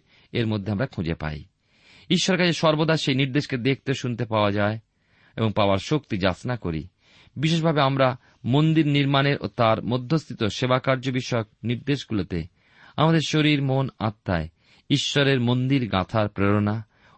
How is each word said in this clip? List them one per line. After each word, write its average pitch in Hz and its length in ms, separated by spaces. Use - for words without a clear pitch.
এর 117 140
মধ্যে 107 260
আমরা 107 140
খুঁজে 82 280
পাই। 76 300
ঈশ্বরের 180 360
কাছে 165 120
সর্বদা 156 380
সেই 147 180
নির্দেশকে 135 420
দেখতে, 127 380
শুনতে 123 300
পাওয়া 107 280
যায় 104 260
এবং 110 200
পাওয়ার 98 220
শক্তি 113 400
যাচনা 95 380
করি। 82 320
বিশেষভাবে 156 460
আমরা 135 340
মন্দির 151 420
নির্মাণের 143 540
ও - 60
তার 113 360
মধ্যস্থিত 123 640
সেবাকার্য 127 640
বিষয়ক 123 360
নির্দেশগুলোতে 110 800
আমাদের 160 320
শরীর, 151 340
মন, 135 260
আত্মায় 92 500
ঈশ্বরের 135 500
মন্দির 127 480
গাঁথার 98 400
প্রেরণা 104 580